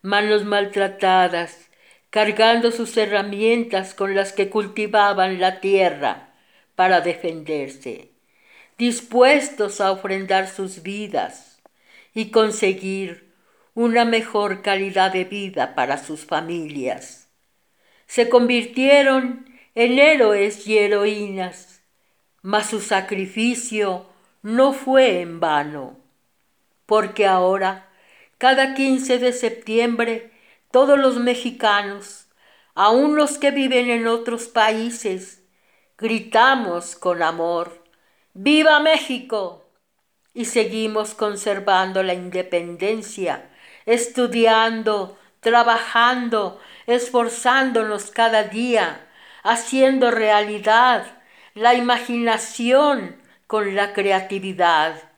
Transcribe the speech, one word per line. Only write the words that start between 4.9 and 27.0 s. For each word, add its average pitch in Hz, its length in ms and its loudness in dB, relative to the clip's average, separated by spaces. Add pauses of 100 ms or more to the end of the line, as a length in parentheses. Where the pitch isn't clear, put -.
la 185 200 -2
tierra 165 720 -2 (400)
para 185 260 2
defenderse, 151 1080 -8 (680)
dispuestos 240 1040 0
a 196 120 0
ofrendar 190 560 -4
sus 190 340 -12
vidas 196 800 -10 (500)
y 220 180 -8
conseguir 190 1000 -2 (420)
una 233 300 2
mejor 208 560 -2
calidad 190 520 -2
de 185 120 -4
vida 190 500 -6
para 139 220 -2
sus - 300 -14
familias. 151 1000 -8 (800)
Se 233 220 0
convirtieron 254 1200 2 (260)
en 240 240 2
héroes 214 680 4
y 214 100 0
heroínas, 208 1040 -2 (640)
mas 208 260 -2
su 214 120 -6
sacrificio 202 1300 -4 (360)
no 262 320 2
fue 262 480 2
en 165 180 -10
vano, 151 580 -2 (840)
porque 208 420 0